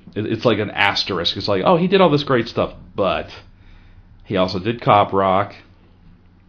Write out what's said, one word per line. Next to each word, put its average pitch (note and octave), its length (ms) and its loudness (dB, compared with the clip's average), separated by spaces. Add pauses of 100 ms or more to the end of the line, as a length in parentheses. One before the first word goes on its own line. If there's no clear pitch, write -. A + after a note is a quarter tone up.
(160)
it, G#2+ 120 -6
it's A2 180 -4
like A2+ 140 4
an G2+ 100 -4
asterisk. G2 680 -2
It's F#2+ 120 -8
like, G2 180 0
"Oh, F3+ 120 4
he F3+ 100 0
did F#3+ 120 2
all F3+ 120 6
this D3 120 0
great A#2+ 240 0
stuff, - 280 -4 (200)
but E2+ 320 -2 (960)
he G#2 140 -4
also F#2 220 0
did A#2 220 -4
Cop G#2 320 4
Rock." G2 420 0 (920)